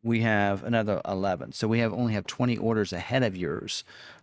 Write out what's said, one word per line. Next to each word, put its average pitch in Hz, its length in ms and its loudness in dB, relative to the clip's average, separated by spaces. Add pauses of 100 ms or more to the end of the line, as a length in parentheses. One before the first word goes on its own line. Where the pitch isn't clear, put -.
we 117 180 2
have 101 420 4
another 107 420 0
eleven. 95 460 -2
So - 160 -4
we 113 120 2
have, 113 140 0
only 117 200 0
have 101 140 -4
twenty 123 300 0
orders 110 360 0
ahead 120 300 0
of 95 140 -2
yours, 85 460 -4 (400)